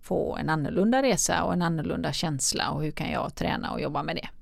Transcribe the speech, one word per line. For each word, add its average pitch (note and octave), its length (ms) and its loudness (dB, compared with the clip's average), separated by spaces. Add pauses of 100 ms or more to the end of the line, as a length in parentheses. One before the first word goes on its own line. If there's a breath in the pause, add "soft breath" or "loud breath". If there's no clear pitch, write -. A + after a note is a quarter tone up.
få - 340 -2
en D3 140 -2
annorlunda G3 540 2
resa F3 400 4
och - 100 2
en F3 80 2
annorlunda E3 520 0
känsla - 580 0
och D3 120 -2
hur D3+ 80 -2
kan D#3+ 200 -4
jag - 240 -2
träna - 360 -2
och - 100 -4
jobba C#3+ 220 -2
med D#3+ 120 -4
det? - 120 -8 (140)